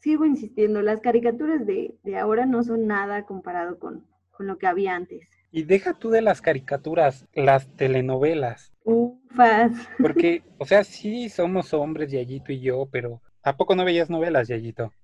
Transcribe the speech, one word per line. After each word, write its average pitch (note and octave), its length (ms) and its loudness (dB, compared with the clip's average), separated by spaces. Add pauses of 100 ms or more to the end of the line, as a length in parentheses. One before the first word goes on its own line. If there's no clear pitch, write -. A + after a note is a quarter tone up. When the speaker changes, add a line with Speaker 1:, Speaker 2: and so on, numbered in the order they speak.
Speaker 1:
sigo D4+ 240 0
insistiendo, G#3+ 580 0
las G#3+ 180 0
caricaturas A#3+ 680 0
de, F#3+ 380 -4
de G3 140 -8
ahora A3 280 0
no A#3+ 160 0
son A3+ 240 -2
nada G3+ 400 -4
comparado F3 520 -8
con, - 280 -14 (240)
con G3 160 -12
lo F#3+ 120 -8
que F#3+ 80 -2
había F#3 300 0
antes. F3+ 320 -12 (220)
Speaker 2:
Y D#3+ 140 -6
deja G3 340 2
tú A3+ 120 -8
de A3+ 120 4
las G3+ 180 2
caricaturas, D#3 960 -2
las C3+ 420 4
telenovelas. C3 960 0 (120)
Speaker 1:
Ufas. A#3 880 4
<laughs> - 280 -10
Speaker 2:
Porque, A#3 420 2 (160)
o C#3 60 -6
sea, G3 200 6
sí A3+ 440 -8
somos F3+ 460 -2
hombres, D3+ 360 -4
Yayito C3+ 420 -6
y C3 80 -8
yo, C3 300 -2
pero A#2+ 300 -8 (220)
¿a C#3 140 -2
poco F#3 200 2
no F#3 80 0
veías E3+ 240 2
novelas, D#3+ 400 0
Yayito? A2+ 420 -8 (140)